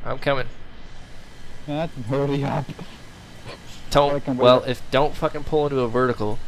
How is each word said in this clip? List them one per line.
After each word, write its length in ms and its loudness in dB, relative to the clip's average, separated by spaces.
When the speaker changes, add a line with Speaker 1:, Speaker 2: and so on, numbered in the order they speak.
Speaker 1:
I'm 160 -2
coming. 280 2
Speaker 2:
Matt, 220 -2
hurry 340 2
up. 220 -2
Speaker 1:
Don't, 240 4
Speaker 2:
I 40 0
can 180 -2
wait. 60 4
Speaker 1:
well, 220 8
if, 240 -2
don't 260 4
fucking 280 -2
pull 240 2
into 140 0
a 60 2
vertical. 600 2